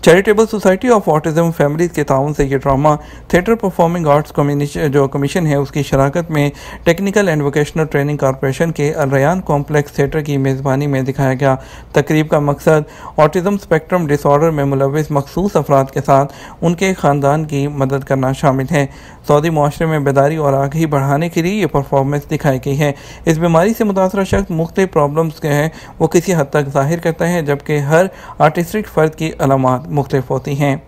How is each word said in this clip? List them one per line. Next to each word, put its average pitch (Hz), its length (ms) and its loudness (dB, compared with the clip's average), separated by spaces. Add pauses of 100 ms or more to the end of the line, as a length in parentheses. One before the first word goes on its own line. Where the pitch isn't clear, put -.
Charitable 202 420 4
Society 202 480 0
of 202 140 0
Autism 156 440 2
Families 156 400 0
के 151 120 -2
ताउन 143 280 0
से 147 120 0
ये 135 140 -2
ड्रामा 143 360 2 (380)
थिएटर 196 220 2
परफॉर्मिंग 175 520 0
आर्ट्स 147 240 2
कम्युनिश-, 143 460 -2 (120)
जो 139 200 2
कमीशन 143 380 -2
है 143 140 2
उसकी 143 220 -4
शराकत 143 480 0
में 143 220 0 (320)
टेक्निकल 190 440 2
एंड 151 140 0
वोकेशनल 147 420 0
ट्रेनिंग 147 340 -2
कॉरपोरेशन 135 520 0
के 147 220 -2
अल 151 180 -2
रयान 147 300 2
कॉम्प्लेक्स 147 580 -2
थिएटर 151 240 0
की 147 160 -4
मेज़बानी 135 480 0
में 135 180 -2
दिखाया 135 300 0
गया। 135 200 2 (400)
तकरीब 156 340 2
का 156 120 2
मकसद 151 440 2 (340)
ऑटिज्म 175 380 2
स्पेक्ट्रम 175 500 -2
डिसऑर्डर 143 440 2
में 147 140 -2
मुलविस 139 480 -2
मखसूस 170 440 -2
अफराद 139 340 2
के 147 100 -6
साथ - 640 -2
उनके 175 320 0
ख़ानदान 143 500 0
की 143 240 -4
मदद 139 360 -2
करना 135 280 0 (100)
शामिल 135 280 2
है। 143 180 0 (400)
सऊदी 147 220 4
माशरे 151 360 0
में 156 180 0
बेदारी 139 320 2
और 143 180 0
आगाही 139 320 0
बढ़ाने 143 420 0
के 165 140 -2
लिए 202 180 -2
ये 175 60 0
परफॉर्मेंस 143 640 0
दिखाई 143 280 0
गई 135 180 -4
है। 147 180 0 (320)
इस 160 120 2
बीमारी 170 360 4
से 226 100 -2
मुतासरा 196 400 0
शख्स 196 260 -2
मुख्तलिफ 175 420 -2
प्रॉब्लम्स 156 480 0
के 160 80 -4
हैं 147 220 0 (300)
वो 160 60 2
किसी 180 260 0
हद 156 200 0
तक 147 220 0
जाहिर 151 260 0
करता 165 240 -2
है, 170 220 -2
जबकि 147 340 -2
हर 165 300 2 (300)
आर्टिस्टिक 170 460 0
फ़र्द 156 280 0
की 160 160 -6 (100)
अलामात 135 560 0
मुख्तलिफ 139 340 -2
होती 139 240 -4
हैं। 143 340 -2